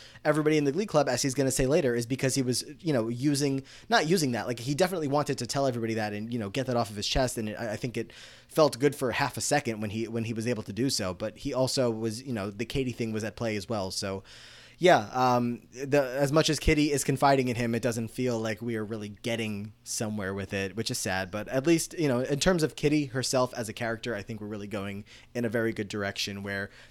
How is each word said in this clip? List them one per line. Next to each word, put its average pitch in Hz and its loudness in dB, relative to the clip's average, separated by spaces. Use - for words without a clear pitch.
everybody 151 4
in 147 2
the 139 4
Glee 185 0
Club, 147 2
as 123 0
he's 139 2
gonna 135 2
say 131 2
later, 139 2
is 120 0
because 131 0
he 139 2
was, 123 0
you 160 0
know, 113 2
using, 135 0
not 208 4
using 156 2
that. 104 -2
Like, 120 -4
he 120 -4
definitely 170 2
wanted 139 0
to - -6
tell 139 0
everybody 117 0
that 107 -2
and, 107 -6
you 123 -4
know, 104 -4
get 127 -2
that 127 0
off 113 0
of 104 -10
his 104 -4
chest. 131 0
And 107 -4
I, 117 -4
I - -4
think 120 -6
it 113 -6
felt 143 4
good 135 2
for 127 -2
half 131 -2
a - -6
second 117 0
when 107 -2
he, 110 -4
when 113 -4
he 113 -4
was 110 -4
able 113 -2
to 104 -10
do 123 0
so. 92 -2
But 107 -8
he 139 -6
also 127 2
was, 113 -4
you 131 -6
know, 104 -2
the 104 -6
Katie 131 -2
thing 113 -4
was 107 -2
at 104 -6
play 113 -2
as 98 -6
well. 95 -2
So, 98 -4
yeah, 160 6
um, 123 2
the, 139 2
as 135 0
much 160 4
as 151 0
Kitty 151 4
is 143 0
confiding 139 4
in 123 0
him, 117 0
it 117 0
doesn't 117 -2
feel 123 -2
like 110 -4
we 120 -4
are 110 -2
really 107 -8
getting 107 -4
somewhere 107 -4
with 98 -6
it, 98 -2
which 113 -4
is 123 -4
sad. 92 -2
But 104 -6
at 131 0
least, 165 2
you 156 2
know, 123 2
in 135 0
terms 180 4
of 139 -4
Kitty 147 2
herself 127 0
as 117 -6
a 110 -8
character, 113 -4
I 101 -6
think 110 -10
we're 104 -10
really 104 -8
going 101 -6
in 120 -2
a 117 0
very 113 0
good 107 -4
direction 101 -4
where 98 -4